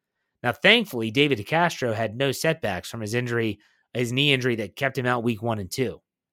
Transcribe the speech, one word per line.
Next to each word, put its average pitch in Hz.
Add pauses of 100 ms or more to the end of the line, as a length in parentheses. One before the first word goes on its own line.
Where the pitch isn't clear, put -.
(420)
Now, 120
thankfully, 175
David 139
DeCastro 156
had 110
no 135
setbacks 127
from 117
his 107
injury, 117 (320)
his 120
knee 143
injury 123
that 104
kept 135
him 123
out 123
week 110
one 113
and 90
two. 113 (320)